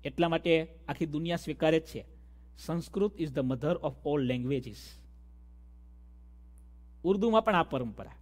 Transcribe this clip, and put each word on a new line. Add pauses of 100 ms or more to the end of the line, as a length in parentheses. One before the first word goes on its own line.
એટલા
માટે (360)
આખી
દુનિયા
સ્વીકારે
જ
છે. (560)
Sanskrit
is
the
mother
of (100)
all
languages. (2250)
ઉર્દુમાં
પણ
આ
પરંપરા.